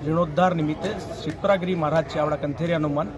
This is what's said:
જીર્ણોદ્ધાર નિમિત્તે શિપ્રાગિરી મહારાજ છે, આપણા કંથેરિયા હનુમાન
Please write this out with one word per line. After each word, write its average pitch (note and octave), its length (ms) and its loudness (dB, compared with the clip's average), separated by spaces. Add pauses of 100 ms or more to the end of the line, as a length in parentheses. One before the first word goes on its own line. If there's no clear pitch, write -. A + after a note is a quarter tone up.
જીર્ણોદ્ધાર E3+ 500 2
નિમિત્તે D#3 360 -2 (340)
શિપ્રાગિરી F3+ 500 0
મહારાજ D#3 300 2
છે, E3 140 -4
આપણા D3+ 180 2
કંથેરિયા D3+ 420 -2
હનુમાન D3+ 280 0 (120)